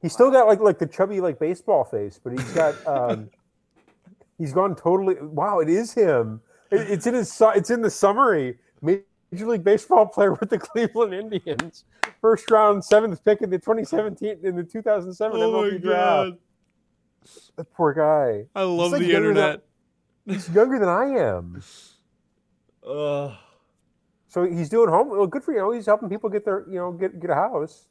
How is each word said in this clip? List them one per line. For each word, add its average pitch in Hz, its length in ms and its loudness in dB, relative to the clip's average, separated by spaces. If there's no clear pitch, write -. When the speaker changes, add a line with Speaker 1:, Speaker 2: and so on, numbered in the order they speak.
Speaker 1:
He's 165 100 -4
still 262 200 4
got, 247 160 6
like, 202 100 6
like, 208 220 2
the 165 60 -2
chubby, 196 340 -2
like, 165 180 -4
baseball 165 460 0
face, 104 380 -8
but 123 100 -10
he's 123 200 -8
got, 160 280 0
Speaker 2:
<laughs> - 60 -10
Speaker 1:
um, 120 440 -4
he's 147 140 -8
gone 185 220 0
totally. 190 460 0
Wow, 165 400 -2
it 156 80 0
is 214 240 0
him. 120 480 0
It, 202 180 0
it's 196 160 -4
in 254 80 0
his 233 180 -2
su-, 220 220 4
it's 202 160 0
in 233 100 0
the 220 100 0
summary. 202 680 2
Major 190 220 0
League 208 300 -4
Baseball 214 440 4
player 202 260 2
with - 180 -6
the 214 80 -2
Cleveland 220 560 -2
Indians. 180 720 -8
First 226 300 2
round, 208 340 4
seventh 214 400 2
pick 214 180 2
in 196 80 -4
the 180 80 -2
twenty 220 260 -2
seventeen, 208 580 -6
in 185 140 -4
the 175 80 -6
two 220 180 -12
thousand 196 320 -2
seven 220 260 -4
Speaker 2:
Oh 220 80 2
Speaker 1:
M 226 60 -2
L 214 100 0
B 202 80 0
Speaker 2:
my 185 60 -6
Speaker 1:
draft. 180 520 0
Speaker 2:
God. 175 80 -20
Speaker 1:
That - 180 -14
poor 156 180 2
guy. 143 640 0
Speaker 2:
I 196 80 -4
love 175 240 0
Speaker 1:
He's, 175 60 -2
like, - 80 -2
Speaker 2:
the 175 80 0
Speaker 1:
younger 208 260 2
than - 100 4
Speaker 2:
internet. 151 180 -2
Speaker 1:
he's 190 240 -8
younger 240 280 4
than 196 100 2
I 190 160 0
am. 90 440 -4
Speaker 2:
Ugh. 143 460 -6
Speaker 1:
So 175 160 -2
he's 170 240 -4
doing 226 200 4
home. 202 220 2
Well, 202 160 0
good 262 160 -6
for - 100 -6
you. 233 60 -2
Know, 202 140 -2
he's 233 140 -6
helping 214 220 0
people 208 220 -6
get 208 140 -4
their, 196 240 -4
you 185 80 -10
know, 180 160 -6
get, 185 280 -6
get 175 100 -6
a 151 40 2
house. 160 560 -4